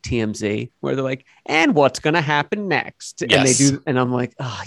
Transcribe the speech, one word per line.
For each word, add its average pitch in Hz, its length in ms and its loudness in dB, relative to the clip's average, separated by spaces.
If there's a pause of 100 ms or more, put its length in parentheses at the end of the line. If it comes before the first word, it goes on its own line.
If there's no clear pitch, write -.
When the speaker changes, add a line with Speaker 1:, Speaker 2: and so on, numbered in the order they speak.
Speaker 1:
T 120 180 -4
M 110 160 -2
Z, 110 340 -4 (120)
where 135 140 -4
they're 135 80 -2
like, 131 220 -6 (200)
"And 302 280 2
what's 139 260 4
gonna 160 220 2
happen 151 460 -2
next?" - 540 -6
And 117 100 -4
they - 60 6
Speaker 2:
Yes. 131 200 4
Speaker 1:
do, 139 300 4
and 127 100 0
I'm 127 140 2
like, 123 260 -2
"Oh, 123 300 -8